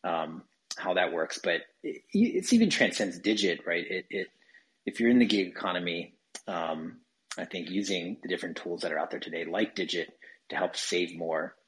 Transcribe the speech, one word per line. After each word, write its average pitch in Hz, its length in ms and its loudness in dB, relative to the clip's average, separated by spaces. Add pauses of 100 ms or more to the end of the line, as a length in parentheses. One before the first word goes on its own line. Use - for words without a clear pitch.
um, 82 400 -2 (340)
how 92 180 -2
that 90 180 2
works. 80 300 -2
But 85 200 0 (200)
it, - 200 -8 (100)
it's 202 400 4
even 226 180 8
transcends 98 480 2
Digit, 101 480 2
right? 85 220 0
It, 92 200 -4
it, 95 200 -4 (580)
if - 120 -6
you're 117 120 6
in 123 80 8
the 120 80 8
gig 98 220 2
economy, 87 680 -2 (340)
um, 82 520 -4 (380)
I 87 60 -6
think 87 260 -6
using 95 520 -2
the 90 60 -10
different 87 280 -4
tools 87 260 -6
that 85 100 -2
are 78 60 0
out 80 120 -2
there - 100 -6
today, 82 240 -6
like 95 300 0
Digit, 85 340 -4 (400)
to - 80 -6
help 90 200 -2
save 87 400 -2
more 80 380 -2 (140)